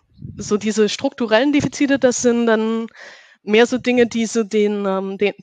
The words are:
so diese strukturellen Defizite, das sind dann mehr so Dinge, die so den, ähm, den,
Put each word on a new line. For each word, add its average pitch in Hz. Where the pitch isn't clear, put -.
so 208
diese 208
strukturellen 240
Defizite, 277
das 240
sind 233
dann 226
mehr 214
so 247
Dinge, 247
die 226
so 226
den, 208
ähm, 190
den, 196